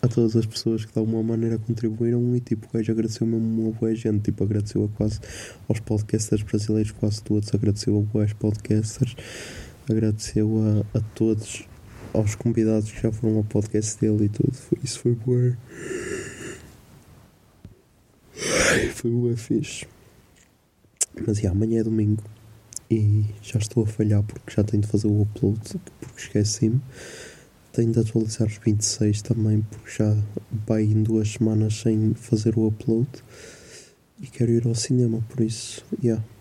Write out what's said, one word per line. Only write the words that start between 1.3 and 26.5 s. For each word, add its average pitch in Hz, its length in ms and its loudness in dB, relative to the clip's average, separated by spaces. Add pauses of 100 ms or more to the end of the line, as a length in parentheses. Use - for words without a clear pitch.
contribuíram 117 760 0
e, 120 40 0
tipo, 110 280 -6
o - 40 -18
gajo 113 200 0
agradeceu 113 340 0
mesmo 113 360 0
uma 110 100 0
boa 113 220 0
gente, 110 280 0
tipo, 104 220 0
agradeceu 104 400 0
a 107 120 0
quase, 107 220 0 (500)
aos 110 120 2
podcasters 107 640 0
brasileiros 107 500 0
quase 104 300 -2
todos, 104 300 0
agradeceu 104 460 2
a - 20 4
boas 104 320 0
podcasters, 107 840 0 (760)
agradeceu 110 600 0 (100)
a, 107 360 2
a - 20 2
todos, 110 640 -2 (480)
aos 107 240 2
convidados 110 560 2
que - 100 -10
já 113 80 2
foram 110 280 0
ao 107 60 2
podcast 107 560 -2
dele 107 260 2
e - 20 2
tudo. 101 240 0
Foi, - 320 -2
isso - 160 -6
foi 120 160 2
bué. 123 400 2 (3250)
Foi - 180 -2
bué 120 240 2
fixe. - 500 -2 (1400)
Mas, 107 160 -2
e 117 40 0
amanhã 110 340 0
é 110 40 0
domingo. 107 380 0 (680)
E 104 340 4 (180)
já - 160 -4
estou 110 260 0
a - 20 0
falhar 104 360 2
porque - 320 -8
já 107 80 2
tenho 104 200 2
de 104 60 -2
fazer 104 200 2
o 104 140 4
upload, 104 360 0 (420)
porque - 200 -18
esqueci-me. 110 600 2 (920)